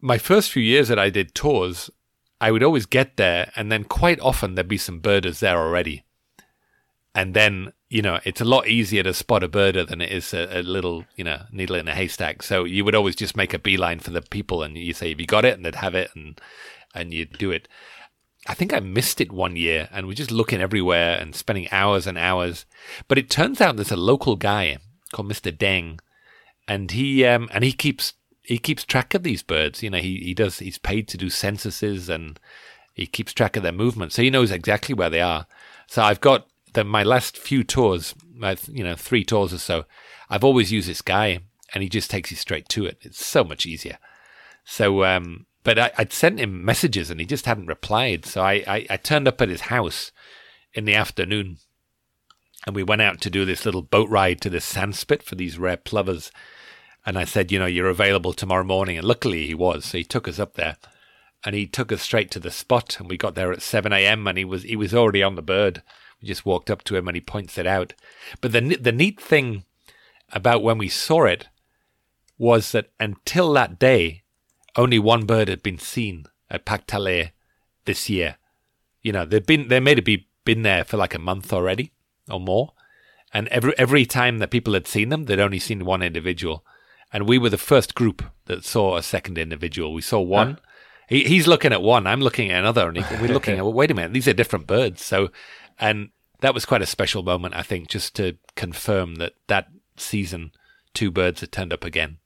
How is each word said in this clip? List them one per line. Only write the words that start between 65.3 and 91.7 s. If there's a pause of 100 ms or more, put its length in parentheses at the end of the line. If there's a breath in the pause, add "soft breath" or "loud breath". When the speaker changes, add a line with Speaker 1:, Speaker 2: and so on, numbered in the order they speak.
Speaker 1:
the
bird. (400 soft breath)
We
just
walked
up
to
him,
and
he
points
it
out. (480 loud breath)
But
the,
the
neat
thing (720 soft breath)
about
when
we
saw
it (920)
was
that (100)
until
that
day, (520)
only
one
bird
had
been
seen (240)
at
Paktalay (540)
this
year. (680)
You
know,
they'd
been,
they
may
have
be, (180)
been
there
for,
like,
a
month
already (360)
or
more. (600 soft breath)
And
every,
every
time
that
people
had
seen
them,
they'd
only
seen
one
individual. (460 soft breath)
And
we
were
the
first
group (220)
that
saw
a
second
individual.
We
saw
one.
Speaker 2:
Huh. (480 soft breath)
Speaker 1:
He,
he's
looking